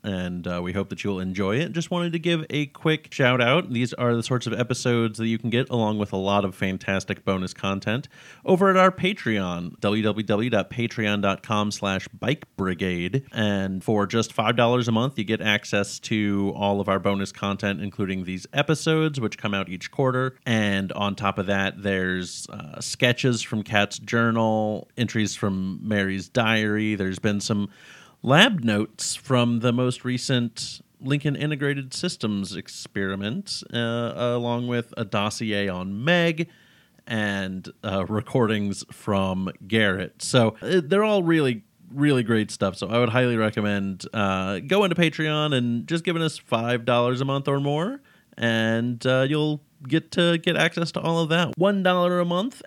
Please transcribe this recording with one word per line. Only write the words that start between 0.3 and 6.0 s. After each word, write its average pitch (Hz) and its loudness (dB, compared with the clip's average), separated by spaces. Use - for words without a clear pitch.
uh, 87 -4
we 90 -4
hope 95 -2
that - -8
you'll 101 -2
enjoy 95 -2
it. 160 -4
Just 165 -6
wanted 175 -2
to 170 -2
give 165 -2
a 147 -2
quick 156 -2
shout 127 4
out. 131 2
These 120 0
are 120 2
the 117 0
sorts 123 -2
of 110 -2
episodes 117 0
that 113 0
you 113 0
can 120 -4
get 120 0
along 110 2
with 104 -2